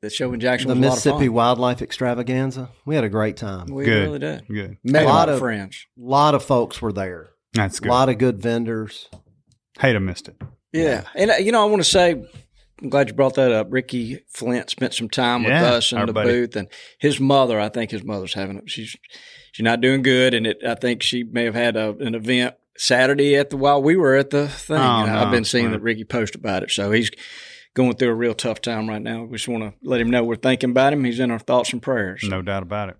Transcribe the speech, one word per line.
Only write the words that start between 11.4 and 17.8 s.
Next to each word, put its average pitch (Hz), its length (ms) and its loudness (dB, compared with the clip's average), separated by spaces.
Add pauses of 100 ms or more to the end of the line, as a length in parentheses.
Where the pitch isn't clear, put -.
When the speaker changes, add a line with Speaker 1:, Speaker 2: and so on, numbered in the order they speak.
Speaker 1:
know, 226 100 4
I 208 80 4
wanna 202 140 2
say, 175 380 4 (600)
I'm 131 80 -6
glad 139 180 2
you 107 60 -10
brought 131 220 2
that 127 140 4
up. 110 200 0
Ricky 127 580 -6
Flint 120 400 -4
spent - 240 -4
some - 160 -6
time 120 360 0
with 117 80 2
Speaker 3:
Yeah, 160 200 4
Speaker 1:
us 117 180 2
in 123 60 -4
Speaker 3:
our 107 80 0
Speaker 1:
the 110 80 -2
Speaker 3:
buddy. 110 200 0
Speaker 1:
booth, 120 240 -2
and 98 120 -8 (300)
his 143 200 2
mother, 135 400 4
I 104 120 -2
think 113 220 -6